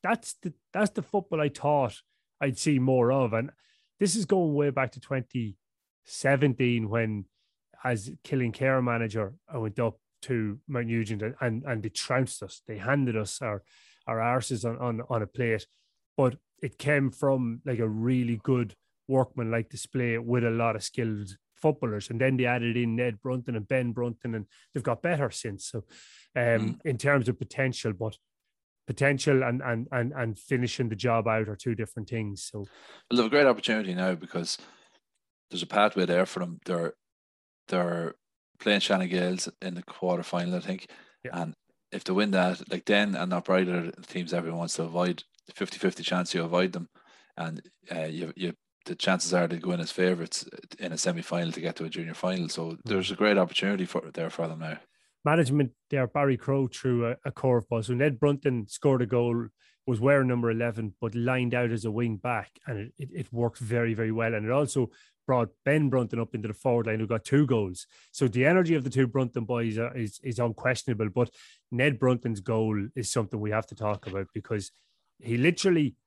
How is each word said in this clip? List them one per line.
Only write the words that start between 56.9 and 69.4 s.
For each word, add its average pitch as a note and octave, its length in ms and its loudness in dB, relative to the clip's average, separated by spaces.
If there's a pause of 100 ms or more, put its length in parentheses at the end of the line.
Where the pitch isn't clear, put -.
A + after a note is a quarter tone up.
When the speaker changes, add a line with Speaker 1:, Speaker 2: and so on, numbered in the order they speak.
Speaker 1:
a, A#2+ 100 -4 (100)
a C3 60 -6
curveball. A#2 520 0
So B2 80 -2
Ned C3 260 2
Brunton C#3 500 2
scored C3 340 2
a A#2 40 0
goal, A#2+ 420 0 (380)
was A#2+ 140 0
wearing C3+ 280 6
number A#2+ 220 2
eleven, A2+ 500 -2
but A2 140 -4
lined B2 400 0
out B2 160 2
as A#2 140 -4
a A2+ 60 -2
wing A2+ 260 -2
back. A2+ 340 -4 (160)
And A#2 120 -6
it, A2 200 -10
it, C3+ 140 -10
it F3 200 -10
worked A#2 260 -2
very, A#2 340 0
very A2 200 -2
well. A2+ 220 0
And G#2+ 120 -4
it A2+ 40 -2
also C3+ 400 0 (360)
brought B2 240 2 (140)
Ben C#3+ 260 4
Brunton A#2+ 300 0
up A2+ 140 -4
into A2 140 -4
the G#2 60 -6
forward A#2+ 320 0
line, A2 140 0
who A2 60 0
got G#2+ 180 -2
two C#3+ 220 6
goals. G#2 400 0 (260)
So C3+ 160 2
the B2 180 4
energy E3+ 280 6
of C#3 100 0
the C3+ 60 -4
two C3 160 4
Brunton B2 380 -2